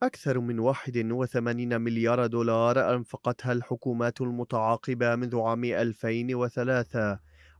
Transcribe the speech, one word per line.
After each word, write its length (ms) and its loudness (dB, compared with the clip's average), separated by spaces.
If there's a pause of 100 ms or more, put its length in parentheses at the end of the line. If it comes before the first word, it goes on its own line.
أكثر 360 -2
من 200 -2
واحد 380 0
وثمانين 840 -2
مليار 460 2
دولار 680 2
أنفقتها 560 -4
الحكومات 680 -2
المتعاقبة 920 0
منذ 240 -2
عام 240 0
ألفين 720 0
وثلاثة 840 0 (400)